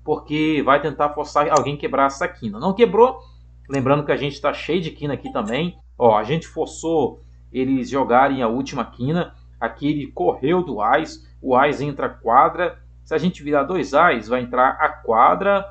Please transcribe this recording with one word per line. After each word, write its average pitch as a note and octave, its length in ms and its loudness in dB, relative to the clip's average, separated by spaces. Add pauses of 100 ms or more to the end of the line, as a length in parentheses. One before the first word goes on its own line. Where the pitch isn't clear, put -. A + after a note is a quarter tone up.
porque D3+ 600 -2
vai C#3 180 4
tentar D3 280 -2
forçar D3 400 -2
alguém C#3+ 260 2
quebrar C#3 300 0
essa C#3 200 -4
quina. G#2+ 320 -10
Não E3 140 -2
quebrou, A3+ 480 4 (500)
lembrando C#3 360 2
que D3+ 80 0
a B2+ 40 0
gente C#3+ 220 -6
tá C#3 140 -2
cheio D#3+ 260 -4
de E3 120 -6
quina C#3+ 240 -6
aqui C3+ 180 -12
também. C3+ 440 -4 (200)
Ó, A2+ 180 6
a G#2+ 80 2
gente D#3+ 240 -4
forçou D#3 760 -4 (300)
eles C3 380 -2
jogarem C3 520 2
a A#2 60 0
última B2 380 -4
quina. D#3 500 -4 (240)
Aqui C3+ 300 -4
ele D3 180 -4
correu D#3 560 -2
do G#2+ 180 -6
Ás, C#3+ 460 0 (140)
o B2+ 140 0
Ás C3 260 2
entra C#3+ 240 -6
a A#2 40 -4
quadra. D#3+ 720 0 (240)
Se - 100 -8
a D#3 40 0
gente D#3+ 260 -2
virar D3 200 0
dois D3+ 300 -4
Ás, C#3 360 2
vai B2 120 0
entrar B2+ 380 0
a D3+ 80 2
quadra F3+ 840 2